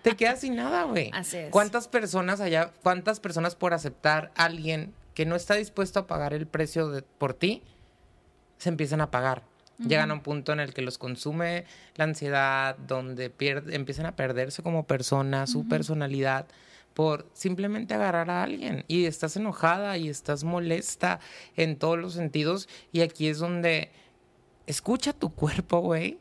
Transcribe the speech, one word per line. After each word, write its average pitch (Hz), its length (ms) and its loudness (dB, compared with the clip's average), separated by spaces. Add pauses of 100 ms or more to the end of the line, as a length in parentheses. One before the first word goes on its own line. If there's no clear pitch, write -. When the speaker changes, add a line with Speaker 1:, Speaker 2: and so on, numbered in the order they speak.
Speaker 1:
te 226 160 4
quedas 240 240 2
sin 254 160 -2
nada, 311 260 0
güey. 214 300 0
Speaker 2:
Así 180 240 -4
es. 156 140 -8
Speaker 1:
¿Cuántas 208 360 4
personas 190 540 0
allá, 165 320 2 (100)
cuántas 185 380 2
personas 170 340 -2
por 180 180 2
aceptar 156 640 0
a 170 80 6
alguien 160 500 0 (200)
que 156 120 0
no 170 120 0
está 190 180 2
dispuesto 196 460 0
a 185 60 -12
pagar 147 260 -2
el 151 140 -4
precio 156 420 0
de, 139 120 -6
por - 320 -4
ti, 196 300 0 (920)
se - 120 -4
empiezan 156 300 0
a 151 120 0
pagar? 127 320 0 (360)
Speaker 2:
Ujú. 123 100 -6
Speaker 1:
Llegan 156 220 4
a 151 40 0
un 143 60 -8
punto 147 320 -4
en 151 60 0
el 139 140 -4
que 135 80 -6
los 127 160 -6
consume 165 680 -4 (320)
la 156 100 2
ansiedad, 135 720 2
donde 131 520 -6
pier-, 143 440 -2
empiezan 139 320 -4
a - 120 -6
perderse 131 460 -2
como 165 220 0
persona, 135 600 2
su 156 120 -2
Speaker 2:
Ujú. 151 100 -4
Speaker 1:
personalidad, 135 760 0 (460)
por 156 400 0
simplemente 202 600 -2
agarrar 180 360 2
a 180 140 0
alguien. - 440 -4
Y 175 180 4
estás 160 300 -2
enojada 196 640 2
y 160 100 -2
estás 147 380 -4
molesta 175 720 0 (380)
en 160 200 2
todos 165 220 2
los 175 140 -6
sentidos. 165 560 0 (240)
Y 165 80 4
aquí 160 260 2
es 151 120 0
donde 170 520 0 (720)
escucha 240 480 0
tu - 200 -4
cuerpo, 170 460 0
güey. 175 420 -2